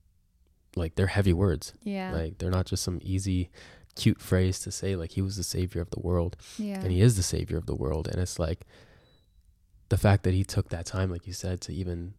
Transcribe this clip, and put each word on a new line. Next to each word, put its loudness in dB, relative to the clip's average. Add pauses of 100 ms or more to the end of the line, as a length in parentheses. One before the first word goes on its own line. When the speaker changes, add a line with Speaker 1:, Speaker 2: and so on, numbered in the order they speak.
(760)
Speaker 1:
like, -4
they're 4
heavy 4
words. 2 (100)
Speaker 2:
Yeah. -6
Speaker 1:
Like, -4
they're -2
not 2
just -2
some -4
easy, -2 (460)
cute 2
phrase 2
to -10
say. -4
Like, -6
he -2
was -2
the -4
savior -2
of -6
the -6
world. 0 (200)
Speaker 2:
Yeah. -4
Speaker 1:
And -2
he 4
is 8
the 4
savior -2
of -6
the -2
world. -2
And -2
it's -4
like, -2 (1200)
the 4
fact 6
that 2
he 2
took -4
that -6
time, -2
like -8
you -10
said, -4
to -10
even -6